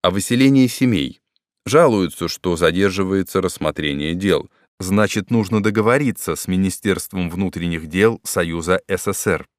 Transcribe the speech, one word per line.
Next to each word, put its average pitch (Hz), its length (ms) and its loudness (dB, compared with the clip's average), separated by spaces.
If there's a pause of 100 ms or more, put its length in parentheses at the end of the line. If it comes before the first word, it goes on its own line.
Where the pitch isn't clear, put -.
О 90 80 2
выселении 127 580 4
семей. 101 520 -2 (460)
Жалуются, 107 600 2
что - 280 -2
задерживается 92 840 0
рассмотрение 76 720 -4
дел. 90 340 0 (300)
Значит, 98 520 0
нужно 110 320 0
договориться 110 760 0
с - 100 -10
Министерством 92 800 -2
внутренних 85 600 -4
дел 101 340 2
Союза 85 640 -2
С 98 260 -4
С - 140 -4
Р. 82 200 -2 (120)